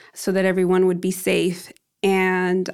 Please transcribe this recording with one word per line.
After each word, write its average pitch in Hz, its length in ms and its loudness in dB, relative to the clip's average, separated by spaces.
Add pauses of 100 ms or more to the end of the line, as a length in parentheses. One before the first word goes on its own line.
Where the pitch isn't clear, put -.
(140)
so - 180 -4
that 190 120 0
everyone 185 420 2
would 180 140 0
be 185 120 -2
safe. 175 580 -2 (320)
And 185 720 0